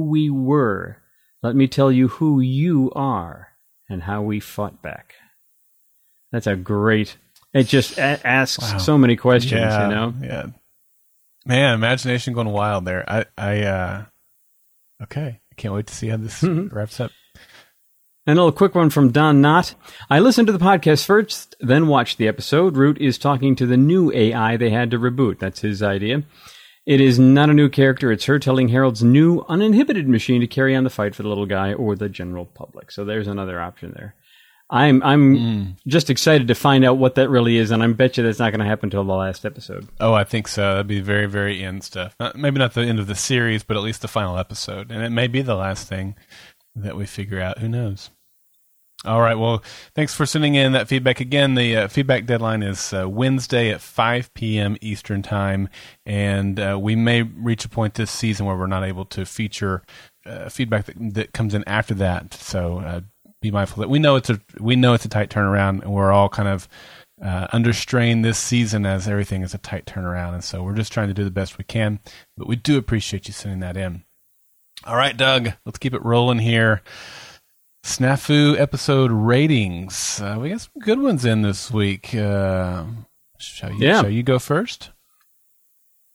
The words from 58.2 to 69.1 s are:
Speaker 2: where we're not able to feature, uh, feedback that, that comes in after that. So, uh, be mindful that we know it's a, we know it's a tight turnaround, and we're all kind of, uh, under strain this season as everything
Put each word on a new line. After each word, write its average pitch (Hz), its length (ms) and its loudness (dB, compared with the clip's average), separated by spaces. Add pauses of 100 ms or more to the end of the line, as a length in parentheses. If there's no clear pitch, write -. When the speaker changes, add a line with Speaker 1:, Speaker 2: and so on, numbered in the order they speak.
Speaker 2:
where 98 120 -2
we're 92 100 -4
not 95 180 -4
able 95 220 -8
to - 180 -10
feature, 98 580 -6 (440)
uh, 98 240 -14
feedback 110 360 -4
that, 107 280 -10
that 107 180 -6
comes 107 220 -2
in 104 120 -2
after 107 280 -2
that. 90 400 -4
So, 90 460 -6
uh, 87 200 -8 (400)
be 107 120 -4
mindful 101 300 -4
that 104 60 -4
we 143 120 2
know 143 160 4
it's 127 140 0
a, 104 100 -2 (180)
we 117 160 0
know 123 200 4
it's 113 100 0
a 110 40 -8
tight 104 220 -2
turnaround, 98 520 0
and 101 100 -6
we're 98 180 2
all 101 180 4
kind 101 200 -4
of, 98 180 -4 (580)
uh, 92 280 -4
under 117 200 2
strain 117 500 0
this 113 140 0
season 110 480 0
as 95 220 -2
everything 101 360 -2